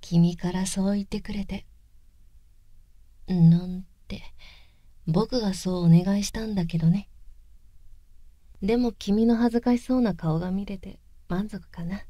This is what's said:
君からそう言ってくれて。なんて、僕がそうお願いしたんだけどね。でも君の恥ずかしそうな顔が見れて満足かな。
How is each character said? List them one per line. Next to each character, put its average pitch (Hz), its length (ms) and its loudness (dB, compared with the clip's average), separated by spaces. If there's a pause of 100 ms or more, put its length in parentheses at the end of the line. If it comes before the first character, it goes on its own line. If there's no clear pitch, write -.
君 170 360 2
か 180 140 -4
ら 185 140 -2
そ 190 260 -2
う 202 40 0
言 202 100 -4
っ - 20 -20
て 208 140 -8
く - 120 -12
れ 202 120 -6
て。 202 200 -10 (1600)
な 170 380 6
ん 185 200 -10 (220)
て、 - 140 -12 (880)
僕 214 340 0
が 202 120 -2
そ 180 280 -4
う 170 40 0
お 170 40 6
願 185 300 6
い 202 40 -2
し - 80 -6
た 220 140 -6
ん 220 80 -6
だ 185 120 -2
け 165 120 -4
ど 160 120 2
ね。 196 200 -2 (1500)
で 220 160 0
も 240 140 0
君 214 340 0
の 233 100 4
恥 233 200 2
ず 240 60 2
か 240 160 2
し 240 60 -4
そ 254 140 0
う 254 40 2
な 202 140 2
顔 165 240 0
が 180 120 -4
見 196 140 -4
れ 196 120 -10
て - 220 -16 (280)
満 208 220 -4
足 190 200 -14
か 170 140 -12
な。 190 260 -8